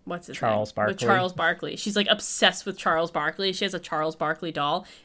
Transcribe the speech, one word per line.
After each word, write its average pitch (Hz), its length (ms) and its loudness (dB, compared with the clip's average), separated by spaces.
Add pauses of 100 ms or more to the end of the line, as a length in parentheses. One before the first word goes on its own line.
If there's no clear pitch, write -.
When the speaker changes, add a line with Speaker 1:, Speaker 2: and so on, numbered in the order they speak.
Speaker 1:
what's 175 220 -8
his 139 100 -12
Speaker 2:
Charles 107 320 0
Speaker 1:
name? - 60 -20
Speaker 2:
Barkley. 104 180 2
Speaker 1:
With 98 60 -8
Charles 185 340 4
Barkley. 170 420 -2
She's, 202 180 -4
like, 208 140 2
obsessed 208 560 2
with 190 140 -6
Charles 165 320 2
Barkley. 160 420 0
She 196 140 -2
has 185 80 -2
a 180 40 -4
Charles 160 380 -2
Barkley 160 340 -2
doll. 151 360 -2 (180)